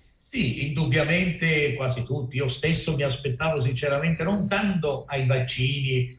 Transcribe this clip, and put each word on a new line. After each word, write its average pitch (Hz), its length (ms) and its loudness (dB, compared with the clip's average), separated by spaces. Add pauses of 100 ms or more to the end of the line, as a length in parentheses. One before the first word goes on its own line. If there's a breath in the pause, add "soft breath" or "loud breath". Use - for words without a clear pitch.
(200 soft breath)
Sì, 151 480 -2
indubbiamente 156 1080 2
quasi 127 300 -2
tutti. 131 320 -4
Io 139 100 0
stesso 156 480 0
mi 139 80 -2
aspettavo 139 560 -2
sinceramente 143 640 0
non 196 240 0
tanto 175 600 0
ai 135 180 0
vaccini 131 920 0